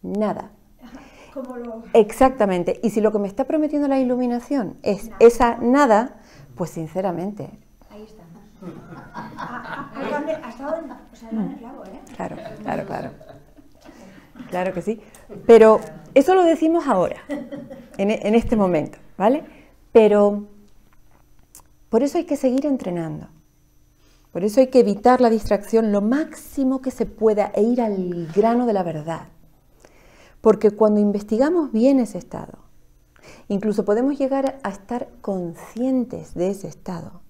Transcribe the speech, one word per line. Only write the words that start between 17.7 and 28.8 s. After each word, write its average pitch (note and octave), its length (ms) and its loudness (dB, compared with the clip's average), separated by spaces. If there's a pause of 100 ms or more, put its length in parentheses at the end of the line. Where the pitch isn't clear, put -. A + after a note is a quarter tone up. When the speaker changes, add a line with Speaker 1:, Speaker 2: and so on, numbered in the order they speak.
Speaker 1:
en, G3+ 140 0
en G#3+ 240 -2
este A#3 220 2
momento, F3 420 0 (180)
¿vale? B3+ 280 0 (480)
Pero G#3 560 4 (1400)
por A3+ 100 2
eso C#4+ 140 -2
hay E4+ 80 -2
que C#4+ 140 -4
seguir C4 260 0
entrenando. F3 640 -6 (1040)
Por F3 120 -6
eso G#3+ 160 2
hay B3+ 80 4
que C4 120 4
evitar G#3 400 4
la A#3+ 80 6
distracción A3 640 0
lo G3+ 80 2
máximo C4+ 800 -4
que C4 100 -6
se A#3 140 -6
pueda G#3 500 0
e G#3 80 0
ir A#3+ 200 0
al F3+ 520 -4
grano A#3 300 2
de A#3 80 0
la F#3+ 100 0